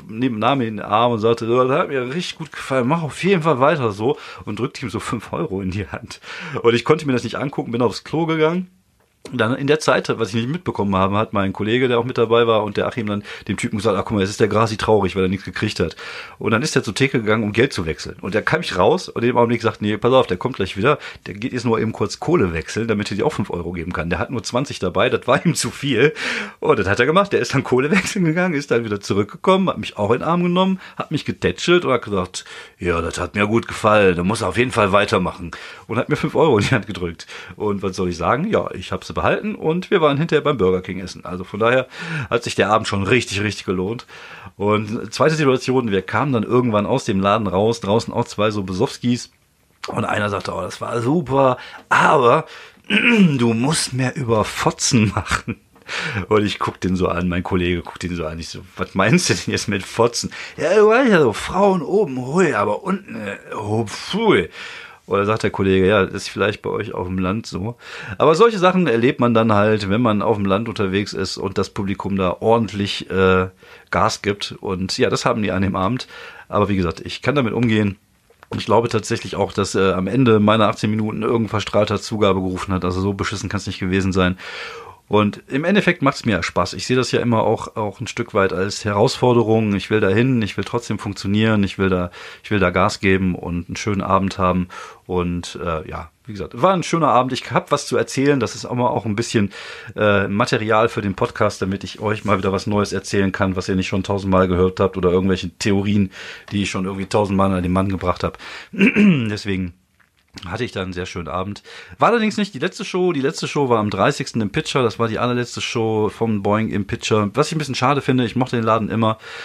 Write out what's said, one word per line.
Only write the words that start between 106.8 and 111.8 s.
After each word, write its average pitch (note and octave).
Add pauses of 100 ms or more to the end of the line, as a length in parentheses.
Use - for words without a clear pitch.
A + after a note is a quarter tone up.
irgendwie F#2+
tausendmal G2
an F2+
den F2
Mann F#2+
gebracht F2+
hab. - (160)
<clears throat> -
Deswegen A2+ (720)
hatte G2
ich A2
da G#2+
einen F#2
sehr F2
schönen F2
Abend. F#2 (360)